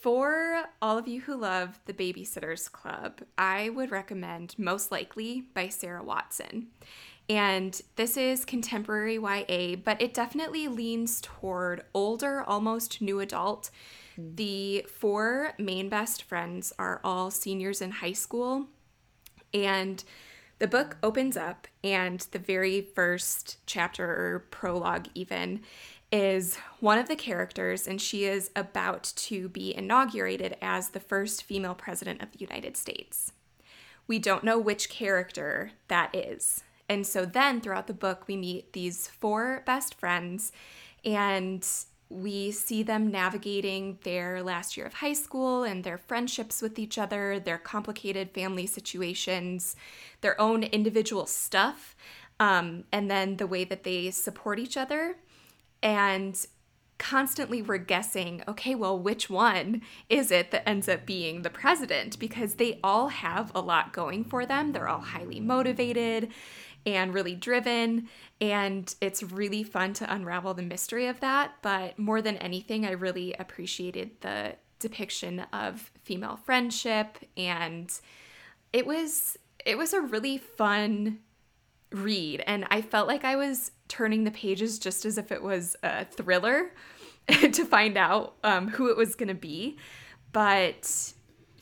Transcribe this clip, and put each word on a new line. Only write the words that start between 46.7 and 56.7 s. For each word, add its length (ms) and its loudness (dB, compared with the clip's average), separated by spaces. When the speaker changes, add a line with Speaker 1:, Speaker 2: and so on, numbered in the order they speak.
Speaker 1:
each 220 -4
other, 400 0
their 180 -2
complicated 760 -6
family 360 -4
situations, 1080 -4
their 180 4
own 240 6
individual 600 2
stuff, 720 2
um, 520 6
and 180 2
then 280 2
the 100 0
way 160 0
that 200 -6
they 280 -2
support 480 -2
each 180 -4
other. 400 -2
And 640 4